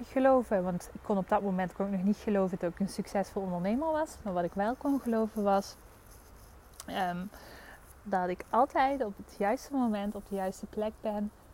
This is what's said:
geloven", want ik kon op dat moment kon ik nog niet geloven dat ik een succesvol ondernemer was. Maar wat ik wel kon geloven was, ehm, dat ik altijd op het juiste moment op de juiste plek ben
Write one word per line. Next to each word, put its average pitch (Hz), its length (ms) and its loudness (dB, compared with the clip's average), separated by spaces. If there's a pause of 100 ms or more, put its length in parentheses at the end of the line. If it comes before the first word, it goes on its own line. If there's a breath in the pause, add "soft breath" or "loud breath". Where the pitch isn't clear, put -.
geloven", 254 600 4
want 180 280 -2
ik - 100 -12
kon 208 160 2
op 185 100 -2
dat 202 140 2
moment 185 300 0
kon 196 140 -2
ik 202 60 -4
nog 185 100 0
niet 202 140 4
geloven 190 440 2
dat 170 120 -2
ik - 80 -16
een 196 80 2
succesvol 196 540 -4
ondernemer 190 480 0
was. 311 320 -2
Maar 202 100 -4
wat 175 120 2
ik 170 80 -2
wel 208 220 0
kon 277 260 0
geloven 220 420 0
was, 202 340 2 (1080)
ehm, 180 380 -2 (800 loud breath)
dat 185 260 0
ik 180 220 -4
altijd 269 540 4
op 202 120 -6
het - 220 -16
juiste 208 340 0
moment 208 420 0
op 202 140 -10
de 202 60 -4
juiste 196 320 -4
plek 214 340 -4
ben 208 300 -2 (240)